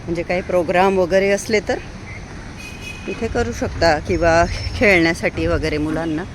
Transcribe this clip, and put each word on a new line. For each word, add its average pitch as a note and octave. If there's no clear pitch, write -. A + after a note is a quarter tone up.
म्हणजे E3+
काही F3+
प्रोग्राम F3+
वगैरे F#3+
असले G3+
तर B3+
इथे G3+
करू A#3+
शकता E3
किंवा E3+
खेळण्यासाठी E3
वगैरे D#3
मुलांना. D#3